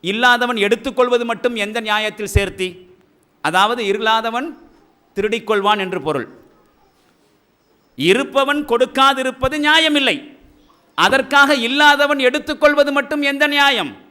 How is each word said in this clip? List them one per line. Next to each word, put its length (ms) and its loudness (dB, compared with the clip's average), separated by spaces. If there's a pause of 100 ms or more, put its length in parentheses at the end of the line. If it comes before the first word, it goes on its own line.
இல்லாதவன் 600 0
எடுத்துக்கொள்வது 640 0
மட்டும் 340 -4
எந்த 240 -6
நியாயத்தில் 480 -4
சேர்த்தி? 320 -2 (800)
அதாவது 380 0 (100)
இல்லாதவன் 540 -2 (720)
திருடிக்கொள்வான் 680 -2
என்று 200 -6
பொருள். 220 -4 (1700)
இருப்பவன் 640 0 (100)
கொடுக்காதிருப்பது 960 0
நியாயமில்லை, 500 2 (840)
அதற்காக 580 4 (120)
இல்லாதவன் 600 4
எடுத்துக்கொள்வது 720 2
மட்டும் 320 -4
எந்த 240 -2
நியாயம்? 360 2 (200)